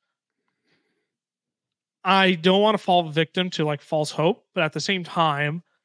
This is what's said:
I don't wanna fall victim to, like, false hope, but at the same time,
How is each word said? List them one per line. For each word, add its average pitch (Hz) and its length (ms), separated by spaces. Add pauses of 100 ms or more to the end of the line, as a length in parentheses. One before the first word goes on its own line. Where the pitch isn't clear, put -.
(2000)
I 190 300
don't 185 280
wanna 214 160
fall 175 320
victim 165 420
to, 160 140
like, 147 160
false 151 300
hope, 165 420
but 180 100
at 156 100
the 160 80
same 190 220
time, 156 600 (220)